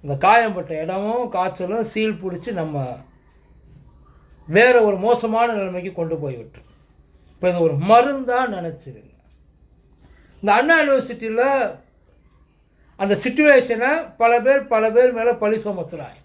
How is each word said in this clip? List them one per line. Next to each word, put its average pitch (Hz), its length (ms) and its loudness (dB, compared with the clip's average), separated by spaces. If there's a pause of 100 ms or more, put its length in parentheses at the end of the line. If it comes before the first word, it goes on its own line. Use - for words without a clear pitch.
இந்த 143 260 -2
காயம்பட்ட 180 540 2
இடமும் 208 500 -4
காய்ச்சலும் 185 520 -4
சீல் 214 400 -4
பிடிச்சி 185 280 -10
நம்ம 151 460 -6 (1500)
வேற 233 340 6
ஒரு 202 160 2
மோசமான 226 560 0
நிலைமைக்கு 185 380 -6
கொண்டு 165 260 -6
போய் 135 200 -8
விட்டுரும். - 380 -20 (580)
இப்போ 180 160 -2
இது 175 100 -2
ஒரு 160 140 2
மருந்தா 247 800 2
நினைச்சுக்கோங்க. 147 560 -14 (1300)
இந்த 202 180 0
அண்ணா 302 280 4
யூனிவர்சிட்டியில 254 920 0 (1300)
அந்த 202 180 0
சிட்யுவேஷனை 254 1040 2
பல 233 240 4
பேர், 269 260 2
பல 220 240 0
பேர் 247 220 4
மேல 233 200 0
பழி 220 240 -2
சுமத்துறாங்க. 175 680 -10